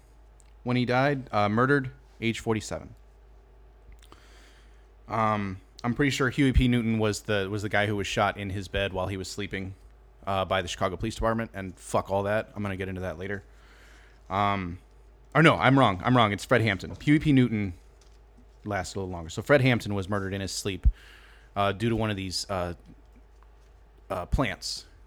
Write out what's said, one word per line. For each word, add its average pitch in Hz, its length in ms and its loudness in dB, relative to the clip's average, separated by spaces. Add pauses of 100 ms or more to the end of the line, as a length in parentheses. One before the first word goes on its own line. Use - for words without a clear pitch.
(640)
when 123 140 0
he 123 80 2
died, 131 460 0
uh, 104 180 2
murdered 131 420 2 (300)
age 113 180 -2
forty-seven. 101 540 -4 (2250)
Um, 104 520 -2 (240)
I'm 120 100 -2
pretty 143 160 2
sure 127 200 0
Huey 131 240 2
P. 127 140 6
Newton 113 320 2
was 107 220 0
the, 98 280 0
was 104 120 -4
the 107 80 -6
guy 104 160 2
who 104 100 -2
was 98 120 -4
shot 101 300 0
in 101 120 -8
his 95 180 -8
bed 98 260 -2
while 92 140 -4
he 95 100 -6
was 92 100 -8
sleeping, 95 480 -8 (500)
uh, 95 180 0
by 95 180 0
the 85 60 -6
Chicago 95 300 -4
Police 113 180 -6
Department, 113 380 -2
and 95 240 -10
fuck - 320 -4
all 98 140 0
that. 107 320 -2
I'm 104 80 -8
gonna 98 140 -4
get 95 120 -6
into 92 120 -8
that 85 160 -8
later. 95 260 -8 (840)
Um, 95 500 0 (560)
or 147 80 6
no, 135 120 6
I'm 123 220 4
wrong. 101 260 4
I'm 127 140 4
wrong. 107 160 4
It's 98 100 -6
Fred 120 180 2
Hampton. 92 400 -2
Huey 151 180 4
P. 151 120 2
Newton 110 420 2 (920)
lasted 101 320 -6
a 98 40 -4
little 92 120 -8
longer. 82 160 -10
So - 120 -8
Fred 139 200 6
Hampton 117 320 2
was 95 160 -4
murdered 98 240 -2
in 98 80 -4
his 95 100 -6
sleep, - 360 -2 (680)
uh, 101 160 2
due 104 180 -2
to 113 60 2
one 107 140 0
of 101 80 -2
these, 95 320 -6
uh, 87 240 -4 (1400)
uh, 92 160 -6
plants. - 600 -4 (220)